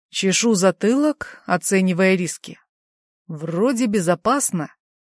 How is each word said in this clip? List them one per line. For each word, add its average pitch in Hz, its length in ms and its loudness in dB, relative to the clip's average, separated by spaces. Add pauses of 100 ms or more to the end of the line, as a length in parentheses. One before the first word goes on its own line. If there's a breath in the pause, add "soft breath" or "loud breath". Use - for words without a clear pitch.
Чешу 214 440 0
затылок, 220 920 0
оценивая 185 680 2
риски. - 440 -8 (680)
Вроде 175 580 -2
безопасно, 202 880 0 (460)